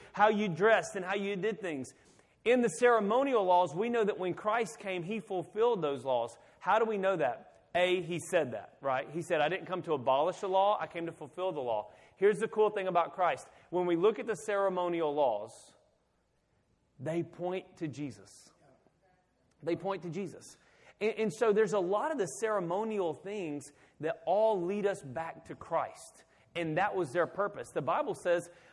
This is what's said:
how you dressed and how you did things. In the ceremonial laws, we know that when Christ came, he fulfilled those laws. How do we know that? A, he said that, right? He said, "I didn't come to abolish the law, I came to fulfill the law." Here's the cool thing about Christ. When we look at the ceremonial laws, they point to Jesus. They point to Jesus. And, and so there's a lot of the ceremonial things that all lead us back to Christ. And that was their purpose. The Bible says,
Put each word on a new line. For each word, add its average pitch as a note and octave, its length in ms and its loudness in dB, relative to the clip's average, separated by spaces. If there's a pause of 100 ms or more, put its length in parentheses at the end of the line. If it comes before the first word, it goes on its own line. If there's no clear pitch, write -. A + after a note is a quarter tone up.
(140)
how G#3 160 6
you G#3+ 200 2
dressed F#3 460 4
and F#3 100 -6
how F#3+ 100 -2
you G3+ 200 -4
did F#3+ 260 -4
things. D3+ 320 -6 (520)
In B3 160 6
the A#3 80 4
ceremonial A#3+ 760 4
laws, F3+ 280 4
we G3+ 160 0
know A#3+ 140 2
that G3 160 0
when F3+ 140 -2
Christ G#3+ 460 -2
came, F#3 240 -6
he G#3 160 -6
fulfilled G#3 640 0
those C#3+ 240 -2
laws. A#2+ 320 0 (220)
How F#3+ 180 4
do A3+ 80 4
we A3 120 0
know F#3+ 180 2
that? B2+ 300 -2 (300)
A, F3+ 260 4
he E3 180 -4
said D3 340 0
that, G2+ 280 -10
right? C3+ 320 0
He E3+ 80 -4
said, D#3+ 200 0
"I D3 60 4
didn't E3+ 200 -4
come F3 160 -4
to D#3+ 100 -2
abolish C#3 440 2
the G#3 100 -6
law, F#3+ 340 4
I D#3+ 60 -4
came E3+ 180 -8
to E3 60 -6
fulfill E3+ 400 -6
the D3+ 80 -6
law." A2+ 280 -2 (300)
Here's G3 220 4
the G#3+ 80 -2
cool G#3+ 240 2
thing G3 160 -2
about F3 260 0
Christ. E3 340 0 (220)
When F3+ 160 -2
we F3 100 2
look G3+ 240 2
at - 80 -10
the A3 80 -4
ceremonial F3 800 0
laws, A2+ 380 0 (1500)
they D#3 240 -4
point F3 420 -8 (120)
to E3 100 -6
Jesus. B2 640 -12 (1120)
They E3 140 0
point F#3+ 260 -4
to F3 80 -8
Jesus. D#3+ 480 -10 (420)
And, G#3+ 180 0
and A3 160 0
so A3 200 2
there's G3+ 200 2
a G#3 60 2
lot G#3 320 0
of D#4 60 -4
the G3 100 0
ceremonial G3+ 840 -2
things E3 580 -8 (280)
that D#3 260 -4
all G#3 360 2
lead G3 260 0
us G3 160 -2
back D3+ 420 -10
to D3+ 100 -12
Christ. - 680 -6 (320)
And D#3+ 220 -2
that G3+ 180 2
was E3+ 160 0
their D#3+ 160 2
purpose. F#3+ 420 -6
The D#3+ 120 -4
Bible G3+ 340 -2
says, F3 340 0 (240)